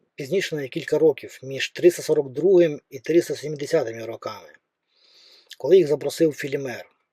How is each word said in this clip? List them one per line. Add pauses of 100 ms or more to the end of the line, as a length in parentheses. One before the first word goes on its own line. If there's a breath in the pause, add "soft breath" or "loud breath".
(160)
пізніше
на
кілька
років,
між
триста
сорок
другим
і
триста
сімдесятими
роками, (1080 soft breath)
коли
їх
запросив
Філімер, (220)